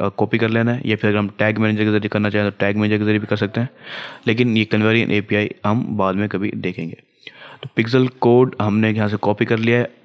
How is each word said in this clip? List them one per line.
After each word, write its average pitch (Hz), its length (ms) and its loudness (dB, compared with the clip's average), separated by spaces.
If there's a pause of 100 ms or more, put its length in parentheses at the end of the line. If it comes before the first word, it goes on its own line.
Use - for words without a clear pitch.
अ, 101 80 0
कॉपी 107 300 -2
कर 110 100 0
लेना 117 240 0
है, 127 140 -6
या 107 100 0
फिर 107 140 0
अगर 104 80 2
हम 101 100 0
टैग 107 300 -2
मैनेजर 107 260 0
के 107 60 2
ज़रिए 104 180 0
करना 104 220 -2
चाहें 104 200 0
तो - 100 -8
टैग 101 160 0
मैनेजर 107 220 0
के 107 60 -2
ज़रिए 107 140 2
भी 104 80 -8
कर 110 100 -2
सकते 104 240 -2
हैं, 123 80 -2 (580)
लेकिन 117 300 2
ये 110 80 4
कन्वर्जन 110 460 2
एपीआई 104 400 0 (160)
हम 107 300 -2
बाद 95 180 0
में 104 140 -2
कभी 98 280 -4
देखेंगे। 90 400 -8 (680)
तो - 140 -12
पिक्सल 127 320 2
कोड 123 520 4
हमने 107 300 2
यहाँ 107 180 0
से 104 80 -4
कॉपी 104 280 0
कर 113 140 0
लिया 117 200 2
है। - 160 -4 (100)